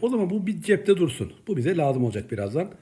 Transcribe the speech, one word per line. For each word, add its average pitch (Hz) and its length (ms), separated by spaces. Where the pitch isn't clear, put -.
O 233 80
zaman 220 200
bu 196 180
bir 185 140
cepte 202 360
dursun. 127 360
Bu 196 100
bize 160 200
lazım 135 260
olacak 104 280
birazdan. 117 400